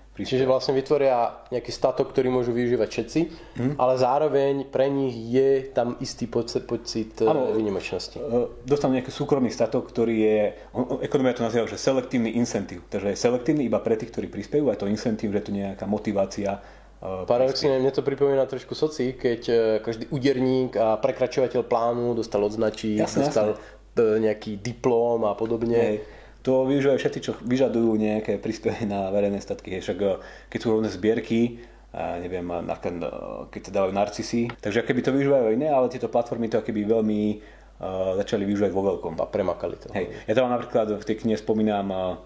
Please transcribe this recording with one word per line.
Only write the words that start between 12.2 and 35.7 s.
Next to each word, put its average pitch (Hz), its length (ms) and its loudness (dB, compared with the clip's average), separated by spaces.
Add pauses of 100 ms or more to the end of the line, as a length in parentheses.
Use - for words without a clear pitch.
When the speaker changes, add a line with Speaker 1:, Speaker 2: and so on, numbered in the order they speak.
Speaker 2:
incentív. 98 560 -2
Takže 101 160 -2
je 95 80 -2
selektívny 127 480 2
iba 107 160 0
pre 110 160 0
tých, 113 160 -8
ktorí 98 160 -6
prispejú, - 400 -2
a 104 80 0
je 101 80 -6
to 98 80 -2
incentív, 107 400 -2
že 101 80 0
je - 80 -6
to 101 80 -6
nejaká 98 320 -6
motivácia, 98 720 -2 (400)
e, 95 240 -6
Speaker 1:
Paradoxne, 131 480 2
Speaker 2:
prispieť. 131 80 2
Speaker 1:
mne 131 100 2
to 135 140 0
pripomína 135 400 2
trošku 127 320 -8
soci, 131 400 -2
keď, 117 320 0
e, 120 60 2 (260)
každý 113 320 -6
úderník 131 640 2
a 110 240 2
prekračovateľ 127 640 0
plánu 120 480 0
dostal 107 320 0
odznáčik, 107 560 0
Speaker 2:
Jasné, 110 240 0
Speaker 1:
dostal, 107 320 2
Speaker 2:
jasné. - 400 -20
Speaker 1:
e, 110 320 4
nejaký 107 320 -4
diplóm 117 640 0
a 104 80 2
podobne. 117 480 0 (160)
Speaker 2:
Hej. - 240 -14 (220)
To 131 240 2
využívajú 135 320 4
všetci, - 240 -2
čo - 160 -6
vyžadujú 117 560 2
nejaké 107 400 0
príspevky 107 480 -4
na 98 320 -2
verejné 101 240 2
statky. 95 400 -8
Hej, 85 80 -10
však, 92 160 -4
e, 101 80 4 (400)
keď 120 80 -4
sú - 160 -6
rôzne 107 160 2
zbierky, 113 720 2 (320)
a 87 240 -6
neviem, 90 320 -6
a 85 80 -4
napríklad, 87 400 -6
e, 82 80 -6 (400)
keď - 160 -12
sa 95 100 -12
dávajú 95 220 2
narcisy. 113 640 -2
Takže 110 240 0
akoby 127 200 0
to 131 120 2
využívajú 139 400 4
iné, 147 160 0